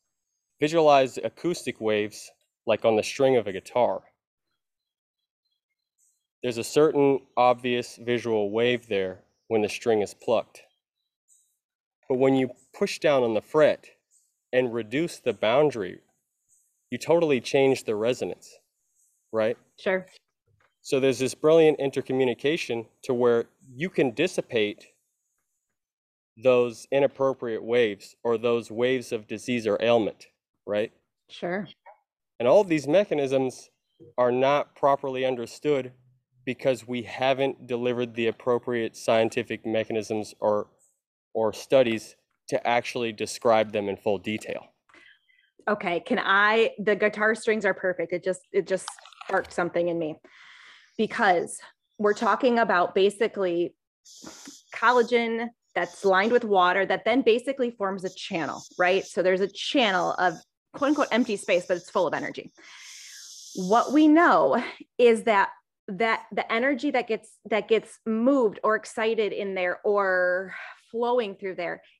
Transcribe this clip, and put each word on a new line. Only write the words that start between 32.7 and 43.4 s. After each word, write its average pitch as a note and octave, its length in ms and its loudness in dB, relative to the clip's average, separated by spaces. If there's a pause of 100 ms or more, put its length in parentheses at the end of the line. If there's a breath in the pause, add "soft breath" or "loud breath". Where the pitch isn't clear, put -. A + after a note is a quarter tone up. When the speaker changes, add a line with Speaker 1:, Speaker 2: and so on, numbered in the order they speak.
Speaker 1:
mechanisms C#3 800 0 (480)
are B2 140 2
not C3+ 440 0
properly C3+ 500 0
understood B2+ 640 -4 (540)
because B2+ 420 -2
we B2 140 -6
haven't C3 640 -2
delivered A#2+ 460 -2
the A#2 140 -2
appropriate A#2+ 680 -2
scientific A2+ 720 0
mechanisms A2 720 -4
or, G#2 280 0 (640)
or G#2+ 180 -2
studies A#2 640 0 (320)
to - 180 -4
actually A#2+ 460 -2
describe A2 640 0